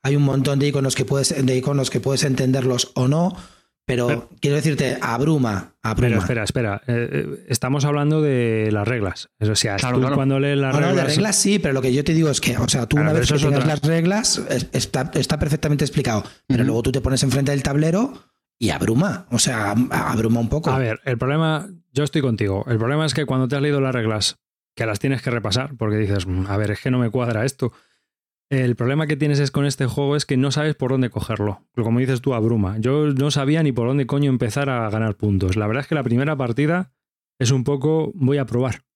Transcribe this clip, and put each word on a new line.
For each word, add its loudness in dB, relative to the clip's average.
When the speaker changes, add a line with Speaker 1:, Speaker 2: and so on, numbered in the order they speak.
Speaker 1:
hay 2
un 4
montón 2
de 2
iconos 0
que -2
puedes, 0
de 2
iconos 0
que -2
puedes 0
entenderlos 0
o 2
no, 0
pero -2
Speaker 2:
Pero -2
Speaker 1:
quiero 2
decirte, 0
abruma, 0
abruma. 0
Speaker 2:
Pero 2
espera, -2
espera, -2
eh, -2
eh, -6
estamos -2
hablando 2
de 2
las 0
reglas. -4
O 2
sea, -2
Speaker 3:
Claro, 0
Speaker 2:
tú 2
Speaker 3:
claro. 2
Speaker 2:
cuando 2
lees 0
las 0
Speaker 1:
No, 2
no, 2
Speaker 2:
reglas 2
Speaker 1:
de 0
reglas 2
sí, 2
pero 0
lo 0
que 2
yo 2
te 0
digo 4
es -2
que, -2
o 0
sea, 0
tú 0
Speaker 2:
Claro, 2
Speaker 1:
una -
Speaker 2:
pero 2
Speaker 1:
vez 0
Speaker 2:
eso 2
Speaker 1:
que 2
Speaker 2:
es 2
Speaker 1:
tengas 4
Speaker 2:
otra. 2
Speaker 1:
las -4
reglas, 0
es-, -2
está, -2
está 0
perfectamente 0
explicado, 0
pero 2
Speaker 3:
Ujú. 2
Speaker 1:
luego 0
tú 0
te 0
pones 2
enfrente 2
del 0
tablero 2
y 0
abruma, 0
o 0
sea, 0
ab-, 2
abruma 0
un -2
poco. -2
Speaker 2:
A 0
ver, -2
el -2
problema, -2
yo 2
estoy -2
contigo, 0
el 2
problema 0
es -2
que 0
cuando 0
te -2
has 0
leído 0
las 0
reglas, -2
que -2
las -4
tienes -2
que -4
repasar, -4
porque -2
dices, -2
"Mm, -2
a -2
ver, 0
es -6
que -2
no 2
me 0
cuadra -2
esto". -4
El 0
problema 0
que -2
tienes 2
es 0
con 0
este -2
juego 0
es -2
que 0
no 2
sabes 0
por -2
dónde 0
cogerlo. -4
Como 2
dices 0
tú, 0
abruma. 0
Yo 2
no 0
sabía 2
ni 2
por 0
dónde 0
coño 0
empezar 0
a -2
ganar -2
puntos. 2
La 0
verdad -2
es -10
que -2
la -2
primera 0
partida -2
es 0
un 2
poco, 0
"Voy 2
a -2
probar". -2